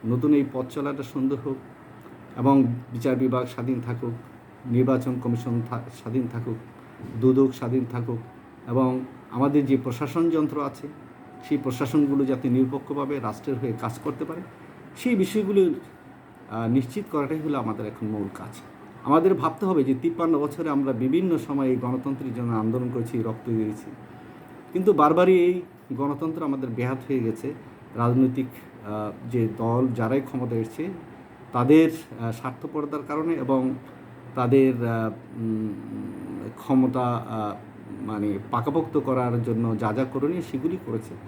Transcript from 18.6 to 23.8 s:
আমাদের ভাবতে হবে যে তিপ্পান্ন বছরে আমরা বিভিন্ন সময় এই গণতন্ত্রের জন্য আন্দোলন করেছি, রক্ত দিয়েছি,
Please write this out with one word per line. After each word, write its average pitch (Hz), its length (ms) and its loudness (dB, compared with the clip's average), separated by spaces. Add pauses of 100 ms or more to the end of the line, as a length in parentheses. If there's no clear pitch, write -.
আমাদের 165 300 6
ভাবতে 160 320 -2
হবে 170 180 4
যে 131 180 2
তিপ্পান্ন 165 380 2
বছরে 147 300 -2
আমরা 139 240 0
বিভিন্ন 156 440 2
সময় 139 300 0
এই 127 80 4
গণতন্ত্রের 127 580 -4
জন্য 120 200 -2
আন্দোলন 113 400 0
করেছি, 117 280 -2
রক্ত 113 280 -4
দিয়েছি, 110 420 -2 (840)